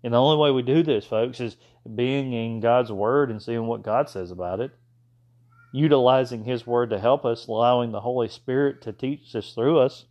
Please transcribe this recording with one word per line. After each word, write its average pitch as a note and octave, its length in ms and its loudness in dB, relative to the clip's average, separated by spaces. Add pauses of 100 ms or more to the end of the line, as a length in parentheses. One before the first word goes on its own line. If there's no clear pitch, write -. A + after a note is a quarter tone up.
And A#2 100 -2
the A#2+ 60 6
only D3+ 160 4
way D3 140 4
we C3 120 2
do C#3 200 2
this, C3 220 0
folks, A#2 360 -2
is A#2 160 -6 (380)
being C3 380 -2
in A2+ 280 -6
God's A#2 300 2
Word A#2+ 400 0
and G#2+ 100 -8
seeing A#2 260 -6
what A2+ 160 -6
God A#2+ 260 -2
says F2+ 220 -10
about F2+ 300 -8
it, C3+ 120 -8 (1000)
utilizing C3 720 2
His A#2+ 220 -6
Word A#2+ 240 0
to G#2 80 -2
help B2+ 260 2
us, A#2 220 -4
allowing A#2+ 460 0
the G#2 80 -8
Holy A#2+ 280 -4
Spirit C#3 540 -4
to A2+ 100 -10
teach C3+ 400 -8
this A2 200 -8
through C#3+ 260 2
us. C3 320 2